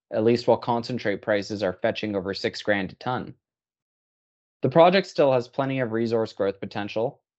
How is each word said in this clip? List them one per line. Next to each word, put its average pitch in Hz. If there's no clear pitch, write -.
at 110
least 117
while 117
concentrate 117
prices 104
are 90
fetching 107
over 95
six -
grand 98
a -
ton. -
The 135
project 180
still 139
has 123
plenty 135
of 113
resource 113
growth 98
potential. 107